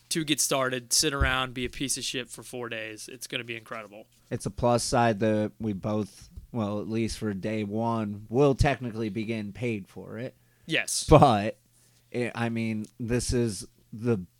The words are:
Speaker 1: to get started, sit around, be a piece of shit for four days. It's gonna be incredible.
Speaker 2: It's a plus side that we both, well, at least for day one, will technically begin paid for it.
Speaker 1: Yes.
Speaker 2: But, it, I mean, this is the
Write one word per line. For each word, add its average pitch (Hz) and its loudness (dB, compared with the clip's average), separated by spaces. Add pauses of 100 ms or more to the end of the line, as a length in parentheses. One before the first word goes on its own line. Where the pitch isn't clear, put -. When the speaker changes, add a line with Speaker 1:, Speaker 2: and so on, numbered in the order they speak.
Speaker 1:
to 165 -2
get 147 2
started, 127 0
sit 151 2
around, 131 0
be 127 -4
a 117 -2
piece - -4
of 123 -8
shit 123 -6
for 117 -16
four 120 -8
days. 110 -10
It's 127 -14
gonna 127 -6
be 117 -8
incredible. 110 -14 (240)
Speaker 2:
It's - -4
a 104 -6
plus 120 2
side 117 4
that 107 2
we 107 -2
both, 107 -4 (220)
well, 104 -2
at 82 -8
least 110 -2
for 107 -2
day 107 -4
one, 110 -2
will 135 6
technically 117 0
begin 104 -4
paid 107 -4
for 95 -14
it. 127 -10 (320)
Speaker 1:
Yes. 139 -2
Speaker 2:
But, 120 8 (540)
it, 120 -2
I 117 -2
mean, 110 -2 (140)
this 120 0
is 113 0 (260)
the 117 0 (220)